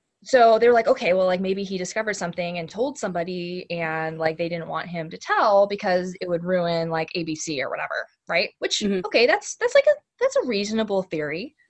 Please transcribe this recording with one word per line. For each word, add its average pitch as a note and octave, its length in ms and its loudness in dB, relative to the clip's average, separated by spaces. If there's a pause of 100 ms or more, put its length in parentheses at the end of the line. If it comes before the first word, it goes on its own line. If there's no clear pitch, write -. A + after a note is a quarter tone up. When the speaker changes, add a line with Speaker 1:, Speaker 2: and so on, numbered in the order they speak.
(240)
Speaker 1:
So A3+ 340 6
they A3+ 80 6
were A#3+ 80 8
like, A3+ 140 4
"Okay, A3+ 240 2
well, F#3 140 4
like, F#3 140 2
maybe F#3+ 220 -2
he F#3+ 160 -6
discovered G#3 360 -4
something F3 440 -6
and D#3+ 100 -8
told B3+ 300 -4
somebody, F3+ 720 -6
and, D#3+ 480 -4
like, D#3+ 200 -2
they E3+ 100 -2
didn't E3 200 -8
want D#3+ 200 -6
him E3 220 -8
to F3+ 80 -14
tell A3 480 4
because F#3 540 -2
it F#3 80 -8
would E3+ 140 -2
ruin, E3+ 480 0
like, D#3+ 240 -2
A E3+ 100 -4
B D#3 120 -6
C D3+ 260 -4
or C3 80 -4
whatever," - 360 -6 (220)
right? F3+ 300 0
Which, - 220 -2
Speaker 2:
Mm-hmm. G3 260 0
Speaker 1:
okay, B3 200 4
that's, F#4+ 300 0
that's, A#4+ 180 -2
like, C#5 120 6
a, D5 80 6 (260)
that's C5+ 160 0
a A#4 100 0
reasonable G#3 580 -2
theory. D#3+ 500 -6 (160)